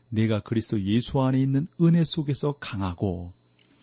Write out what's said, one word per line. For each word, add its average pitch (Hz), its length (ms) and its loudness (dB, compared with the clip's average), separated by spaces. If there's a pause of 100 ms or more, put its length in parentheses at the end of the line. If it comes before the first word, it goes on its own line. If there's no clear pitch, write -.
"내가 107 320 0
그리스도 110 420 -2
예수 117 380 0
안에 131 200 2
있는 135 260 0 (140)
은혜 170 220 6
속에서 147 560 -2
강하고 92 720 -4 (500)